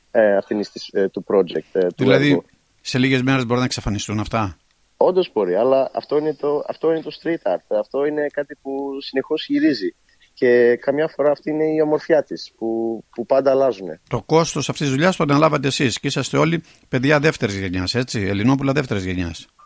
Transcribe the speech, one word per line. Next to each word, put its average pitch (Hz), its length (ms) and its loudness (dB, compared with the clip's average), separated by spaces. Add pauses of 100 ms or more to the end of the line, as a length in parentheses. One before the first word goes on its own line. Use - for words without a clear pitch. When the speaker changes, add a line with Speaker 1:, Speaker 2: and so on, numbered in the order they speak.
(100)
Speaker 1:
ε, 107 260 4
αυτής 101 340 -2
της, - 220 -16
ε, 95 160 0
του 95 200 -10
project, 90 440 2
ε, 92 140 2
του 90 100 -2
Speaker 2:
Δηλαδή, 135 320 4
Speaker 1:
έργου. - 160 2 (360)
Speaker 2:
σε - 180 -4
λίγες 131 240 2
μέρες 131 240 2
μπορεί 120 120 0
να 127 60 2
εξαφανιστούν 107 560 -4
αυτά; 107 380 -4 (380)
Speaker 1:
Όντως 180 360 2
μπορεί, 92 220 0
αλλά 131 400 2
αυτό - 240 -4
είναι 151 160 -2
το, 147 320 -4
αυτό - 240 -4
είναι 160 120 -2
το 156 80 -12 (120)
street 160 320 -4
art. 107 240 -4
Αυτό 135 260 -4
είναι 147 280 -2
κάτι 143 300 -8
που 139 380 -8
συνεχώς 139 480 -4
γυρίζει. 143 460 0 (420)
Και 120 400 4
καμιά 147 320 -2
φορά 147 220 0
αυτή 147 200 -4
είναι 156 140 0
η 156 160 0
ομορφιά 151 420 2
της, - 360 -14
που, 113 520 -4
που 117 160 -8
πάντα 139 240 2
αλλάζουνε. 107 580 0
Speaker 2:
Το 120 140 -4
κόστος 156 460 0
αυτής 147 180 -4
της 131 80 0
δουλειάς 175 220 0
το 175 60 -2
αναλάβατε 147 440 2
εσείς 127 340 -2
και - 60 -6
είσαστε 139 300 -4
όλοι 160 260 2 (260)
παιδιά 139 320 2
δεύτερης 127 380 0
γενιάς, 90 360 -4
έτσι; 123 260 -4
Ελληνόπουλα 123 520 0
δεύτερης 131 320 -2
γενιάς. 90 420 -6 (200)